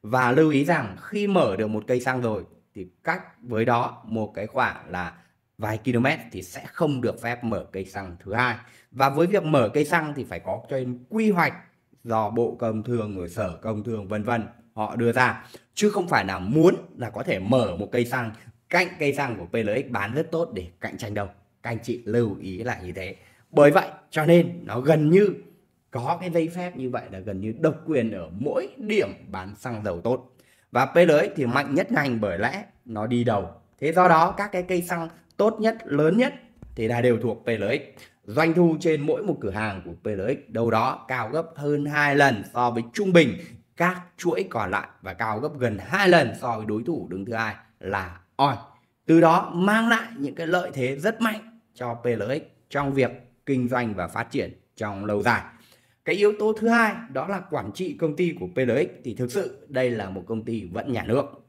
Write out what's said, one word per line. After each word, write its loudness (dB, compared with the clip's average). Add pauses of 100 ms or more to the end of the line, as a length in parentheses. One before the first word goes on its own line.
Và 2
lưu 6
ý 2
rằng -2
khi -4
mở 2
được -2
một -4
cây 2
xăng -2
rồi -2 (300)
thì -14 (160)
cách -4 (180)
với -2
đó 0
một -4
cái -6
khoảng -2
là -8 (340)
vài -4
km 0 (260)
thì -10
sẽ -16
không -2
được -4
phép -6
mở -4
cây -8
xăng -12
thứ -10
hai. 0 (360)
Và 2
với 2
việc 2
mở 4
cây 2
xăng 0
thì -8
phải -10
có -8
trên -4 (100)
quy 2
hoạch 2 (500)
do 0
Bộ 0
Công -2
Thương, -4
rồi -8
Sở -6
Công -4
Thương -6
vân -4
vân 0 (300)
họ -4
đưa 2
ra, 2 (280)
chứ 2
không -2
phải 2
là -4
muốn 4 (220)
là -8
có -10
thể -2
mở 2
một -6
cây 0
xăng -6 (380)
cạnh 2 (120)
cây 0
xăng -4
của -12
P -2
L 0 (180)
X -12
bán -4
rất -4
tốt -2
để -10 (140)
cạnh -10
tranh -8
đâu. -4 (360)
Các -8
anh -6
chị -6
lưu 0
ý -10
là -6
như -10
thế. -10 (340)
Bởi 8
vậy 4 (200)
cho 0
nên 6
nó -6
gần 4
như 6 (560)
có -4
cái -6
giấy 0
phép -10
như -6
vậy -6
là -12
gần -8
như -6
độc 2 (100)
quyền 0
ở -10 (100)
mỗi -4
điểm -2 (220)
bán -10
xăng -8
dầu -4
tốt. -4 (360)
Và 2
P -6
L 8 (100)
X -2
thì 0
mạnh 0
nhất 0
ngành 0
bởi -2
lẽ -4 (200)
nó -6
đi 0
đầu. 0 (300)
Thế -2
do 6
đó 6
các -4
cái -4
cây -2
xăng -6 (280)
tốt 2
nhất, 2
lớn 4
nhất 2 (420)
thì -2
là 0
đều 6
thuộc -4
P -2
L -2
X. -4 (220)
Doanh 2
thu 6
trên 2
mỗi 0
một -2
cửa -4
hàng -4
của -14
P -6
L -6
X -6
đâu 0
đó 0
cao -4
gấp -4 (100)
hơn -2
hai 2
lần 6 (100)
so 2
với -4 (100)
trung 0
bình 8 (400)
các 0 (160)
chuỗi -2
còn -4
lại -2 (140)
và -10
cao -4
gấp -6
gần 0
hai 2
lần 6 (100)
so -4
với -8
đối -4
thủ -6
đứng -8
thứ -8
hai -4 (240)
là -6 (160)
Oi. 2 (500)
Từ 8
đó 4
mang 2
lại 2 (100)
những -6
cái -6
lợi 0
thế -2
rất -2
mạnh -4 (140)
cho -8
P -10
L 0
X -4 (280)
trong -2
việc 2 (340)
kinh 0
doanh -2
và -4
phát -8
triển -6 (160)
trong -8
lâu 0
dài. 2 (600)
Cái 0
yếu 4
tố 0
thứ 0
hai 4 (180)
đó -4
là -4
quản -6
trị -6
công -2
ty 0
của -6
P -6
L 2
X 2 (160)
thì -8
thực -4
sự -6
đây 0
là -6
một -10
công -6
ty -6
vẫn -6
nhà -4
nước. 0 (240)